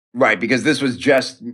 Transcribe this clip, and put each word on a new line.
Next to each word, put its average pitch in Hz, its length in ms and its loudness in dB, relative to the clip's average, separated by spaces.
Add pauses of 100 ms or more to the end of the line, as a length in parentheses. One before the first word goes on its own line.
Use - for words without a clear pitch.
(160)
Right, 113 220 2
because 117 240 -2
this 139 180 0
was 127 160 -2
just 135 440 0 (140)